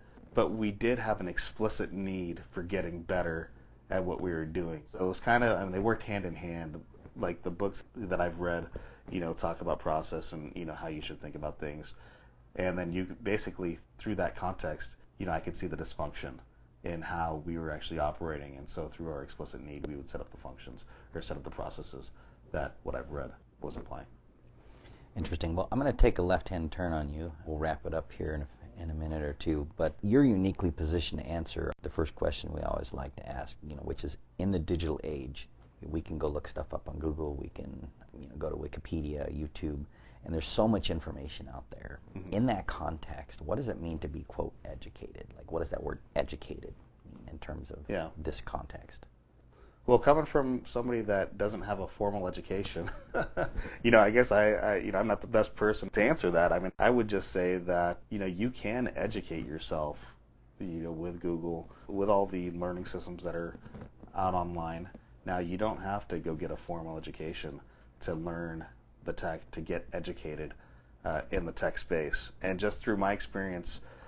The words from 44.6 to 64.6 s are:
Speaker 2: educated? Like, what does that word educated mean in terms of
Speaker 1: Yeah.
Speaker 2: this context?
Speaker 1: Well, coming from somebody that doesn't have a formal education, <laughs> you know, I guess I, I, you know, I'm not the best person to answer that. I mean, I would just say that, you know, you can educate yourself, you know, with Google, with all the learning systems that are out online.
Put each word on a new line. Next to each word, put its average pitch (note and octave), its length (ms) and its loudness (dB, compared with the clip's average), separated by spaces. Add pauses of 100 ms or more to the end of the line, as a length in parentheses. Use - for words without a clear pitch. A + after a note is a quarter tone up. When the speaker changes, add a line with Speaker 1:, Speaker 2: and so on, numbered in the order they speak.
Speaker 2:
educated? - 640 -10 (100)
Like, - 160 -14
what E2 80 2
does E2 100 -2
that - 120 -2
word D2 160 -4 (180)
educated - 560 -4 (320)
mean - 260 -16
in D#2 80 -10
terms D2 320 -8
of D2+ 80 -10 (100)
Speaker 1:
Yeah. F2 280 -2
Speaker 2:
this - 240 -4
context? - 640 -8 (800)
Speaker 1:
Well, B2 120 12
coming D3+ 260 8
from C3 420 2
somebody A#2+ 360 0
that G2+ 340 2
doesn't G#2 260 2
have G2+ 180 -2
a F#2 60 -2
formal G2+ 400 0
education, G2 640 -2 (240)
<laughs> - 720 -2
you A#2 60 8
know, A2+ 100 12
I G#2 100 10
guess A#2+ 220 8
I, G#2 200 10
I, G#2 260 4
you G2+ 140 -2
know, F#2+ 60 4
I'm G#2+ 80 4
not G#2 140 4
the - 60 -8
best A2 280 4
person G#2+ 360 4
to G#2 120 6
answer A#2+ 280 6
that. E2+ 220 8
I F2 60 6
mean, F2 200 -2
I G#2 100 8
would A#2+ 180 6
just G2+ 240 0
say F2+ 280 4
that, F2 400 2 (100)
you G#2+ 100 -4
know, G2 80 0
you F#2+ 240 0
can A#2+ 460 0
educate G#2 500 -2
yourself, D2+ 520 -2 (600)
you G2 80 -6
know, E2 240 -4
with E2+ 300 -6
Google, E2 500 -2 (160)
with G2 220 0
all G2+ 180 8
the F2+ 260 -2
learning F2+ 340 -4
systems F2 380 -6
that E2+ 120 -2
are E2+ 220 -6 (580)
out F#2 160 4
online. F2 560 -2 (360)